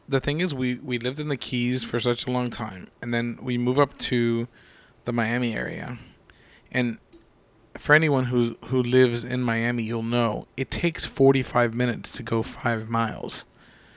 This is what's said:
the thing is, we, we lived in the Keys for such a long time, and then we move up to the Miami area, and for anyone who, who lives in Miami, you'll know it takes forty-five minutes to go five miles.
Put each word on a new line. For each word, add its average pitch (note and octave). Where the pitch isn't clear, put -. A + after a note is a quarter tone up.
the C#3
thing D3
is, F3
we, B2+
we B2
lived B2+
in D3+
the C#3
Keys B2
for A#2+
such A#2+
a -
long B2
time, G2+
and A#2+
then A#2+
we B2
move B2
up C#3
to A#2
the A#2+
Miami A#2
area, E2+
and A#2+
for -
anyone D3
who, A#2+
who B2+
lives A#2+
in B2
Miami, A#2+
you'll A2+
know A#2
it C3
takes -
forty-five C3
minutes A#2
to -
go A2+
five A2
miles. A2+